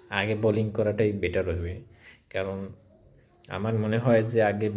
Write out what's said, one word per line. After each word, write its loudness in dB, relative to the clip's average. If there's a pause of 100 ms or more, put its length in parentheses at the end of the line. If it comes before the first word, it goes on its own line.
(180)
আগে 0
বোলিং 2 (100)
করাটাই 2 (120)
বেটার 0
হবে। -4 (580)
কারণ -4 (960)
আমার -2
মনে 0
হয় 6
যে 0 (120)
আগে -2 (100)